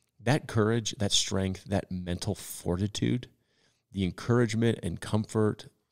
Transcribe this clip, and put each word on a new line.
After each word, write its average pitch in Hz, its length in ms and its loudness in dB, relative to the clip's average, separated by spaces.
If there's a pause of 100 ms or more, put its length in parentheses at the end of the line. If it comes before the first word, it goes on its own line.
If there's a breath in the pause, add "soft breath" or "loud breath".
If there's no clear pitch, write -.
(220)
That 127 260 0
courage, 113 520 2
that 101 120 0
strength, 95 540 0
that 95 260 0
mental 90 440 -4
fortitude, 104 920 -2 (640)
the 98 120 0
encouragement 113 800 2
and 87 180 -4
comfort 107 640 0 (240)